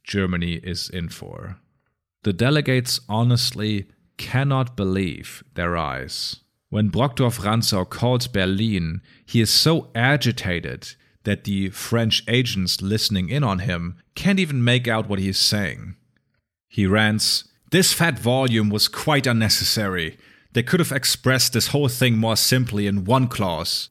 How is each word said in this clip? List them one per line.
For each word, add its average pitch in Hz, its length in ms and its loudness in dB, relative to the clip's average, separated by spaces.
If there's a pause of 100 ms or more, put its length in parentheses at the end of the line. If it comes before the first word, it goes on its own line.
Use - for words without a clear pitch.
Germany 87 580 -2
is 87 280 -8
in 87 180 -6
for. - 480 -14 (680)
The 104 100 0
delegates 131 760 2
honestly 107 800 0 (320)
cannot 131 580 -2
believe 95 680 -2 (120)
their 87 240 -2
eyes. 65 580 -6 (320)
When 107 220 0
Brockdorff 123 500 0
Rantzau 104 480 0
calls 123 400 -2
Berlin, 95 720 0 (240)
he - 160 2
is 107 100 2
so - 440 2
agitated 117 1000 -2 (300)
that 101 200 -2
the 98 260 -2
French - 580 0
agents 110 540 0
listening 98 480 0
in 147 120 0
on 98 180 0
him 90 360 -4 (180)
can't 190 240 2
even 147 240 0
make 123 240 2
out 110 220 0
what 101 100 -2
he 95 120 0
is 92 80 -2
saying. 95 580 -2 (720)
He 101 180 2
rants, 107 580 2 (260)
"This 180 240 4
fat 170 240 0
volume 117 500 2
was 104 200 2
quite 143 380 0
unnecessary. 101 920 0 (360)
They 120 80 2
could - 180 0
have 156 120 0
expressed 131 600 0
this 117 160 0
whole 143 200 2
thing 123 280 2
more 110 180 2
simply 104 520 2
in 98 180 0
one 123 240 2
clause. 87 640 -4